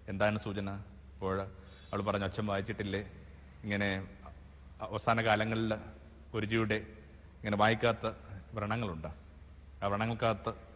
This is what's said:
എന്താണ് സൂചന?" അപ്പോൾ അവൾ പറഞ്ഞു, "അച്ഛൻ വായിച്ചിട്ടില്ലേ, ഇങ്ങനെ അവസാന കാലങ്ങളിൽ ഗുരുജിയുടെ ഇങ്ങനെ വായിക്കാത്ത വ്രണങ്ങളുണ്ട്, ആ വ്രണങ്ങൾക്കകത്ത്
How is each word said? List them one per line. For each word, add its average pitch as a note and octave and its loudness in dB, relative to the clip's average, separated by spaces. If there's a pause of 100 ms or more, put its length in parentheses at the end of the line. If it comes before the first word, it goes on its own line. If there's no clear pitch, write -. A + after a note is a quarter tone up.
എന്താണ് G#2+ 4
സൂചന?" G2 -2 (460)
അപ്പോൾ F#2+ 2 (500)
അവൾ G2 2
പറഞ്ഞു, G2+ 2
"അച്ഛൻ G#2+ 0
വായിച്ചിട്ടില്ലേ, G2+ 0 (600)
ഇങ്ങനെ G2+ 2 (920)
അവസാന A2+ 2
കാലങ്ങളിൽ A2 4 (580)
ഗുരുജിയുടെ G#2+ 2 (640)
ഇങ്ങനെ G#2 0
വായിക്കാത്ത A2+ 6 (480)
വ്രണങ്ങളുണ്ട്, G#2 -2 (760)
ആ G2+ 4
വ്രണങ്ങൾക്കകത്ത് A2 2 (240)